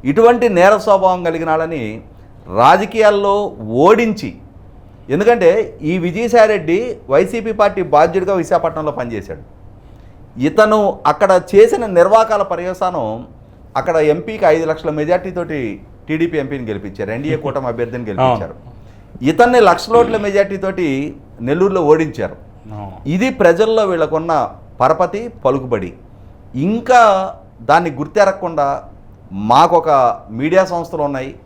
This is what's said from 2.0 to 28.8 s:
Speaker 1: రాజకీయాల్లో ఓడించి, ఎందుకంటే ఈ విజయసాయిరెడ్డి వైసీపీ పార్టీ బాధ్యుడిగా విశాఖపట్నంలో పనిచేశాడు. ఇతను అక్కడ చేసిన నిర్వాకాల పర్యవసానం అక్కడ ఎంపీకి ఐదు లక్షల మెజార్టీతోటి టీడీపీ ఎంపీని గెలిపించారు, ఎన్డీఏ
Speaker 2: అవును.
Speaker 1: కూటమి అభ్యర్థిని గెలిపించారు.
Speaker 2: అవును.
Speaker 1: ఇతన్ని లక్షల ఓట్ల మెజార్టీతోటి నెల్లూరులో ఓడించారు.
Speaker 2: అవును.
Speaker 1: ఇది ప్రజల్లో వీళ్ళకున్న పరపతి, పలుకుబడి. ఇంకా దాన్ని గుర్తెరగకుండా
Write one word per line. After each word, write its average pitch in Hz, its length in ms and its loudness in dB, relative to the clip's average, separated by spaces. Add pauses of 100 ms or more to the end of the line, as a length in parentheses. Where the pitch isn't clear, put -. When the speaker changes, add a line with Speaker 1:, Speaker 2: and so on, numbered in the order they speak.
Speaker 1:
రాజకీయాల్లో 202 760 2 (500)
ఓడించి, 220 440 2 (840)
ఎందుకంటే 202 340 4 (420)
ఈ - 20 0 (120)
విజయసాయిరెడ్డి 208 720 2 (360)
వైసీపీ 196 480 0
పార్టీ 196 220 2 (120)
బాధ్యుడిగా 180 460 2
విశాఖపట్నంలో 156 580 -2
పనిచేశాడు. 104 440 -10 (1040)
ఇతను 214 300 2 (320)
అక్కడ 190 200 0 (220)
చేసిన 226 340 4 (100)
నిర్వాకాల 208 460 4 (100)
పర్యవసానం 180 540 -4 (760)
అక్కడ 160 160 -2 (160)
ఎంపీకి 208 320 -4 (100)
ఐదు 160 160 -2
లక్షల 160 280 -6
మెజార్టీతోటి 170 600 -4 (480)
టీడీపీ 160 360 -2
ఎంపీని 131 280 -8
గెలిపించారు, 101 460 -8
ఎన్డీఏ 147 200 -4
Speaker 2:
అవును. - 80 -10
Speaker 1:
కూటమి 135 280 -6
అభ్యర్థిని 120 380 -8
గెలిపించారు. 107 480 -2
Speaker 2:
అవును. - 720 -10
Speaker 1:
ఇతన్ని 247 380 4
లక్షల 214 320 0
ఓట్ల 226 260 0
మెజార్టీతోటి 196 600 -2 (640)
నెల్లూరులో 185 420 0
ఓడించారు. 147 460 0 (420)
Speaker 2:
అవును. 95 180 -14 (180)
Speaker 1:
ఇది 226 140 0 (140)
ప్రజల్లో 214 480 4
వీళ్ళకున్న 160 420 -2 (480)
పరపతి, 175 420 0 (220)
పలుకుబడి. 123 480 -4 (760)
ఇంకా 233 340 2 (680)
దాన్ని 165 200 2 (100)
గుర్తెరగకుండా 180 680 -2 (840)